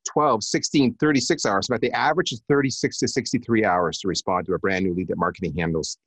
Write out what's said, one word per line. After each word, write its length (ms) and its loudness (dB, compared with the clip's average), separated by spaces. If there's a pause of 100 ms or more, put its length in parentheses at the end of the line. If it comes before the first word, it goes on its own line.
twelve, 380 2
sixteen, 520 2
thirty-six 520 2
hours. 220 0
But 120 -2
the 120 0
average 400 0
is 160 -12
thirty-six 500 0
to 100 0
sixty-three 560 0
hours 360 2
to 80 -4
respond 380 -2
to 80 -2
a 40 0
brand 260 0
new 100 0
lead 140 -2
that 100 -4
marketing 380 -2
handles, 400 -2 (100)